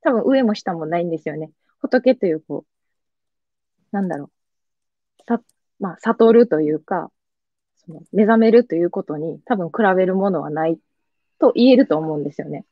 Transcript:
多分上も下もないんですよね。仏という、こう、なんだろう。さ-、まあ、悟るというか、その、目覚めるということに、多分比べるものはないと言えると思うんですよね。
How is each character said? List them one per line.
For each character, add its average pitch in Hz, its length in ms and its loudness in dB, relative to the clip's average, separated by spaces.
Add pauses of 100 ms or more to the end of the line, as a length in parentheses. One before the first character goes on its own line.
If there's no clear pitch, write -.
多 311 100 0
分 226 120 0
上 269 180 2
も 214 140 0
下 - 180 -8
も 160 140 -8
な 170 100 -4
い 175 80 -2
ん 170 60 -6
で 160 80 -6
す 156 100 -10
よ 151 80 -10
ね。 156 140 -12 (260)
仏 254 380 0
と - 100 -6
い 160 80 0
う、 156 140 -8
こ - 180 -10 (1300)
う、 214 40 -10
な 202 60 -2
ん 190 60 -4
だ 160 100 -6
ろ 143 140 -14 (880)
う。 - 80 -20
さ-、 233 120 -2 (400)
ま 185 140 -10
あ、 - 60 -20
悟 226 340 2
る 233 140 6
と 156 140 -2
い 151 120 -2
う 151 60 -4
か、 170 320 -8 (640)
そ - 160 -20
の、 156 100 -20 (100)
目 208 120 2
覚 226 140 4
め 226 140 4
る 240 140 6
と - 80 -6
い 170 100 -2
う 175 60 -2
こ 165 140 -8
と 151 140 -10
に、 156 280 -8
多 247 100 -2
分 175 120 -6
比 185 280 0
べ 185 120 2
る 190 80 -2
も 190 160 -2
の 156 100 -4
は 151 80 -10
な 160 160 -4
い 165 140 -4 (580)
と 254 160 4
言 247 160 4
え 254 60 8
る 269 100 4
と 151 140 -2
思 160 160 -6
う 147 40 -6
ん 143 40 -8
で 143 80 -8
す - 100 -14
よ 151 80 -12
ね。 147 220 -12